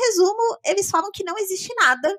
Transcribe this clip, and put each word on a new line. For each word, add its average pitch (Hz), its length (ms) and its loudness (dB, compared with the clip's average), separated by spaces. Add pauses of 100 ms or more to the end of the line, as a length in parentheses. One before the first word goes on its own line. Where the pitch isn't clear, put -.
resumo, 427 580 2
eles 392 240 0
falam 339 240 -2
que 392 120 -10
não 349 120 -6
existe 381 380 -6
nada 302 440 2